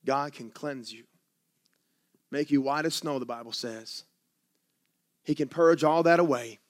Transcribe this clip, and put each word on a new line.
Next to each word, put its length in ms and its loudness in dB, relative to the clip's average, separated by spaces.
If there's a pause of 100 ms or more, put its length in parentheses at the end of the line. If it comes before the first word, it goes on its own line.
God 280 -2
can 160 -16
cleanse 440 -12
you, 100 -20 (1300)
make 200 -4
you 100 4
white 240 -2
as 100 -2
snow, 240 -6
the 60 -8
Bible 260 -12
says. 540 -12 (1160)
He 120 0
can 140 -4
purge 340 4
all 200 4
that 160 6
away. 400 0 (100)